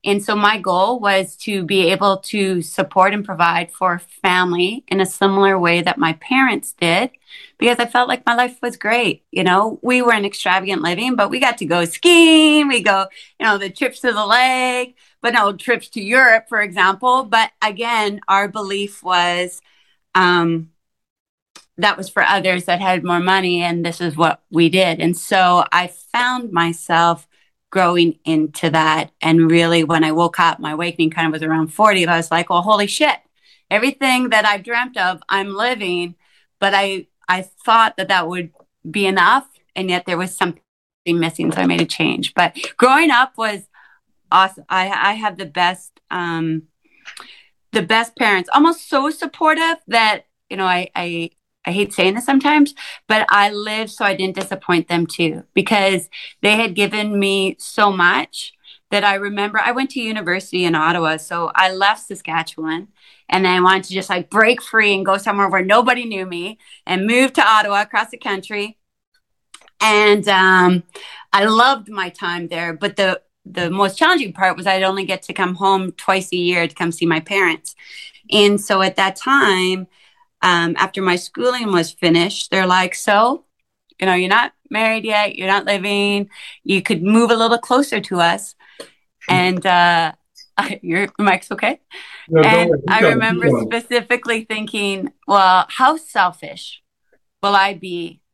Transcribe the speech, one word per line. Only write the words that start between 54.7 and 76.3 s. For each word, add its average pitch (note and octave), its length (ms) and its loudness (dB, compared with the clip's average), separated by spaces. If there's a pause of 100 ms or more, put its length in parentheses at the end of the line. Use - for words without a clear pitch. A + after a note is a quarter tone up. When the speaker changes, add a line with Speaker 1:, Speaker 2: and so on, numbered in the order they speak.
Speaker 1:
them E3+ 180 0
too, D#3+ 380 -4 (100)
because G3 560 2 (320)
they G#3 140 4
had A3 200 -2
given G#3 440 -2
me G3 400 0
so G#3 320 0
much - 600 -2 (360)
that G3+ 140 0
I G3+ 120 2
remember G3+ 440 -4
I A#3+ 120 0
went C4+ 200 -4
to B3+ 100 -8
university F#3 640 -4
in E3 100 0
Ottawa. D#3+ 420 0
So E3+ 360 -6
I F#3 180 2
left G3 360 -2
Saskatchewan D#3+ 800 -8 (420)
and F#3 180 2
I F3+ 140 2
wanted F#3 240 4
to F#3 80 -12
just, F#3+ 160 -6
like, F3 200 -4
break A3+ 320 2
free G#3+ 320 0
and F#3+ 120 -2
go G3 120 0
somewhere G3+ 320 -2
where F#3 140 0
nobody A#3+ 420 2
knew G3 200 -8
me F3+ 320 -10 (300)
and F#3 180 0
move B3 280 2
to A#3+ 120 4
Ottawa G#3+ 360 2
across G#3+ 280 -4
the A#3+ 80 -18
country. G#3 600 -8 (1000)
And, G#3 480 4
um, F#3 560 6 (480)
I G3+ 140 2
loved A3+ 440 2
my F#3+ 200 -6
time F3 380 -8
there, E3+ 260 -6
but G3+ 220 -6
the, F#3+ 260 0 (240)
the F3+ 240 -6
most G3 280 -2
challenging D#4 360 0
part F#3 240 -2
was F#3 100 -6
I'd F#3+ 160 0
only F#3+ 220 -2
get F#3 180 -6
to - 100 -14
come F#3 220 -2
home F#3+ 380 0
twice F#3+ 400 -2